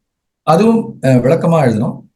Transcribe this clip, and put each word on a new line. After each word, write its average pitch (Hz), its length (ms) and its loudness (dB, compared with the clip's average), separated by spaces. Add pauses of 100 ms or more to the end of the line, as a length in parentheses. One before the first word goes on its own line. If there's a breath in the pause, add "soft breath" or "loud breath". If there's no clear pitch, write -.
(420)
அதுவும், 220 580 0
அஹ், 131 200 2
விளக்கமா 165 420 0
எழுதணும். 110 340 -2 (200)